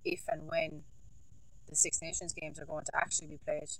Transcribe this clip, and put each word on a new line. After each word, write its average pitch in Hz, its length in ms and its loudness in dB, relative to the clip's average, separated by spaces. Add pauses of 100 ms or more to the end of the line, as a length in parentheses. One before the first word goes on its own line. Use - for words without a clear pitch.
if 175 240 2
and 156 200 0
when 156 360 2 (880)
the - 20 -2
Six - 260 6
Nations 165 320 -2
games 156 260 -4
are 147 60 -8
going 151 200 -4
to - 100 -2
actually 170 320 4
be 151 100 -8
played. 151 300 0 (120)